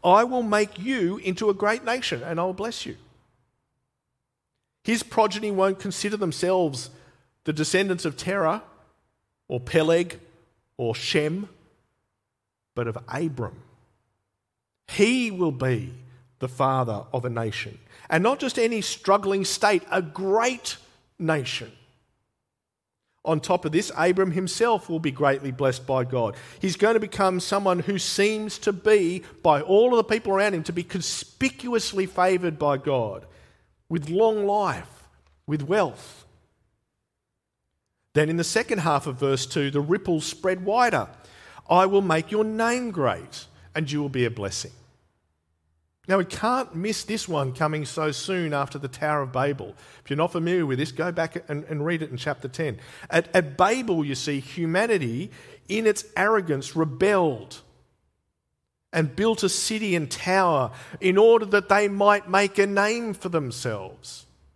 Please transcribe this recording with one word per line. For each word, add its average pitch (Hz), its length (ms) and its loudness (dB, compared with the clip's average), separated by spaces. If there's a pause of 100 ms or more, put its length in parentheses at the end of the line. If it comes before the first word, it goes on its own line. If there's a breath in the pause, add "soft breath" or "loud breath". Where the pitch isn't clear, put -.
"I 196 200 8
will 247 180 -2
make 208 360 0
you 202 400 -2
into 185 300 -2
a 196 60 2
great 208 300 0
nation, 220 380 -4
and 165 160 -6
I 175 60 0
will 185 80 -2
bless 202 320 -8
you." - 120 -10 (1900)
His 226 180 0
progeny 214 480 0
won't 190 280 2
consider 202 380 -4
themselves 175 760 0 (540 soft breath)
the 156 80 -2
descendants 180 520 0
of 151 120 -4
Terah 190 460 -2 (840)
or 123 120 -4
Peleg 165 600 2 (560)
or 113 180 -2
Shem, 165 540 -2 (1300)
but 117 140 -4
of 113 100 -8 (100)
Abram. 135 540 -6 (1300)
He 233 420 2
will 180 220 0
be 127 420 -2 (460 soft breath)
the 127 80 -6
father 127 640 0
of 123 120 -4
a 123 60 -4
nation, 117 480 -6 (320 loud breath)
and 165 120 2
not 262 180 2
just 262 180 -4
any 233 240 0
struggling 196 640 0
state, 202 460 2
a 185 120 0
great 196 760 -2 (420)
nation. 151 540 -4 (1500)
On 160 140 2
top 175 260 0
of 156 60 -2
this, 180 260 0
Abram 185 360 2
himself 190 560 0
will 165 100 -2
be 160 140 -2
greatly 139 400 0
blessed 131 340 0
by 131 160 0
God. 123 320 -2 (240 loud breath)
He's 185 160 -2
going 220 200 4
to 220 60 4
become 190 380 0
someone 190 420 0
who 196 160 -2
seems 214 640 -2
to 214 140 0
be, 190 500 2 (220 loud breath)
by 147 160 6
all 202 320 6
of 233 60 4
the 220 140 2
people 220 200 0
around 196 220 2
him, 160 100 -2
to - 80 -6
be 175 100 -4
conspicuously 220 1200 -4
favoured 180 520 2
by 143 200 2
God, 120 460 -2 (640 soft breath)
with 156 200 -4
long 214 360 2
life, 202 640 -2 (380)
with 147 160 -2
wealth. 165 600 -2 (1900)
Then 151 140 4
in 165 80 0
the 170 80 0
second 220 340 0
half 151 280 0
of 127 140 -6
verse 135 260 0
two, 139 240 -2
the 143 100 0
ripples 165 460 0
spread 185 380 -4
wider. 202 440 2 (600 loud breath)
"I 180 160 6
will 196 160 4
make 165 300 0
your 214 100 2
name 226 480 0
great, 120 560 -2 (300 soft breath)
and 160 120 -2
you 147 140 -4
will 143 60 -4
be 131 160 0
a 113 60 0
blessing." 101 420 -8 (1400)
Now, 190 100 4
we 185 60 2
can't 240 500 -2
miss 196 300 -4
this - 240 -6
one 139 260 -2
coming 151 320 -2
so 156 240 -4
soon 165 420 -4
after 143 240 -4
the 135 120 -8
Tower 147 340 -2
of 131 80 -6
Babel. 131 460 -2 (260 loud breath)
If - 80 -12
you're 139 60 -2
not 165 160 0
familiar 170 340 0
with 131 140 -2
this, 151 100 -4
go 160 220 -4
back 165 360 -6
and, 147 160 -6
and 151 220 -6
read 165 160 -2
it 139 80 -8
in 127 60 -10
chapter 135 320 -8
ten. 131 320 -6 (280 loud breath)
At, - 260 0
at 151 220 2
Babel, 202 480 2
you 139 120 -4
see, 139 240 -4
humanity, 170 880 -2 (380 loud breath)
in 220 180 0
its 208 180 2 (120)
arrogance, 180 580 0
rebelled 160 880 0 (1300)
and 156 220 0
built 214 300 2
a 190 40 2
city 214 460 -2
and 156 160 -2
tower 170 640 2 (280 loud breath)
in 185 160 4
order 220 300 8
that 196 220 2
they 208 180 4
might 202 420 4
make 196 300 2
a 202 80 6
name 208 480 0
for - 140 -8
themselves. 120 1000 -6 (300)